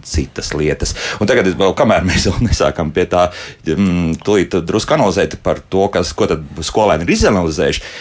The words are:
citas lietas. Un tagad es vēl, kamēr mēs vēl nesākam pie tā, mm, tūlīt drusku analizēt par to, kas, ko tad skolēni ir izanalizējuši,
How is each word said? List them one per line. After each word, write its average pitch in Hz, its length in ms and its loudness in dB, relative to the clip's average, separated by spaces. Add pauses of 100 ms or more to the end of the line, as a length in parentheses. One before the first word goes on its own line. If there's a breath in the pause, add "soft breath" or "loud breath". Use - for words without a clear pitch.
citas - 500 -6
lietas. 76 400 -2 (240 loud breath)
Un 107 100 0
tagad 110 200 2
es 92 100 0
vēl, 95 160 2
kamēr 98 320 2
mēs 92 240 0
vēl - 160 0
nesākam 78 480 0
pie 90 160 0
tā, 90 220 2 (320 loud breath)
mm, 85 580 0
tūlīt 95 400 0
drusku 92 320 -2
analizēt 98 480 0
par 78 180 -2
to, 98 300 0
kas, 90 240 -2
ko - 140 0
tad 80 180 -4 (160)
skolēni 87 460 2
ir 202 100 2
izanalizējuši, 85 640 0 (200 loud breath)